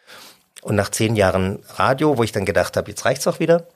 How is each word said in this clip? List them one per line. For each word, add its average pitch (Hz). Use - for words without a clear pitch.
Und 107
nach 101
zehn 110
Jahren 95
Radio, 131
wo 120
ich 107
dann 95
gedacht 92
hab, 87
jetzt -
reicht's 131
auch 170
wieder, 170